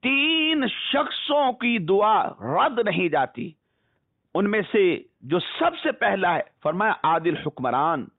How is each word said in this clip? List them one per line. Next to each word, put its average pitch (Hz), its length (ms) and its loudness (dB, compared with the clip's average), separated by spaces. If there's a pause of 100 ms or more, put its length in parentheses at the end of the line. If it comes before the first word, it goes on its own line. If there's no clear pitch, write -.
تین 302 640 0
شخصوں 285 840 -2
کی 240 260 -2
دعا 196 460 2 (180)
رد 220 440 0
نہیں 180 240 0
جاتی، 139 420 -2 (800)
ان 202 180 2
میں 214 100 0 (100)
سے 185 300 4 (200)
جو 147 180 0
سب 330 440 -2
سے 311 80 -2
پہلا 190 440 0
ہے، 147 60 -2 (220)
فرمایا، 185 300 0 (100)
عادل 160 340 2
حکمران 135 680 -2 (140)